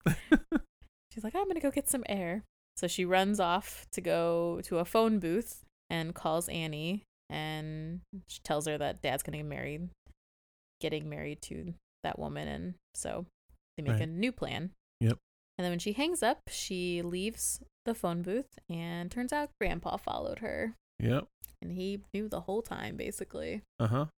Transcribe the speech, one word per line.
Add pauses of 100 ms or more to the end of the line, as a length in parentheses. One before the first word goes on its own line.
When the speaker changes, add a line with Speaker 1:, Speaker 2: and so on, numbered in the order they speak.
Speaker 1:
<laughs> (1040)
Speaker 2:
She's
like,
"I'm
gonna
go
get
some
air." (340)
So
she
runs
off
to
go
to
a
phone
booth (240)
and
calls
Annie, (260)
and (280)
she
tells
her
that
Dad's
gonna
get
married, (920)
getting
married
to (300)
that
woman,
and (200)
so (500)
they
make
a
Speaker 1:
Right.
Speaker 2:
new
plan. (300)
Speaker 1:
Yep. (400)
Speaker 2:
And
then
when
she
hangs
up, (100)
she
leaves (240)
the
phone
booth, (100)
and
turns
out (100)
Grandpa
followed
her. (240)
Speaker 1:
Yep. (360)
Speaker 2:
And
he (140)
knew
the
whole
time,
basically. (160)
Speaker 1:
Uh-huh. (120)